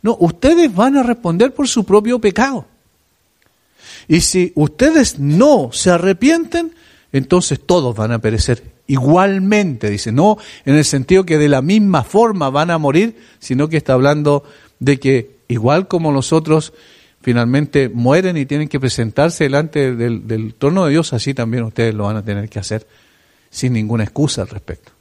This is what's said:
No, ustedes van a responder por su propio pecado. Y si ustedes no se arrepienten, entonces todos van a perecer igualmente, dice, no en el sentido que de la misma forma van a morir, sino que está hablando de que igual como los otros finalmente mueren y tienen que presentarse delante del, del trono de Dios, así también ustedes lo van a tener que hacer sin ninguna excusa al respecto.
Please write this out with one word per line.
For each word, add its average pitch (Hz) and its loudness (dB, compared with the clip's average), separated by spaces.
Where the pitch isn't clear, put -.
No, 220 -2
ustedes 262 2
van 254 2
a 269 4
responder 233 0
por 277 -4
su 214 -2
propio 214 2
pecado. 220 -2
Y 165 2
si 180 0
ustedes 247 2
no 156 2
se - 0
arrepienten, 320 0
entonces 143 0
todos 139 0
van 110 -2
a 113 -4
perecer 110 -2
igualmente, 180 0
dice, 104 -6
no 202 2
en 139 2
el 151 4
sentido 175 2
que 165 0
de 147 2
la 135 2
misma 185 2
forma 202 0
van 151 -2
a 165 0
morir, 160 0
sino 139 -4
que 160 -4
está 143 -2
hablando 143 2
de 135 2
que 131 -2
igual 131 0
como 165 -2
los 139 -2
otros 156 0
finalmente 127 0
mueren 151 0
y 143 -2
tienen 147 -4
que 147 -4
presentarse 135 -2
delante 143 -2
del, 117 -4
del 110 -6
trono 170 0
de 143 0
Dios, 156 0
así 131 -4
también 117 -4
ustedes 113 -2
lo 104 -4
van 104 -4
a 104 -8
tener 104 -6
que - -12
hacer 107 -8
sin 127 -4
ninguna 110 -2
excusa 139 -4
al - -8
respecto. - -16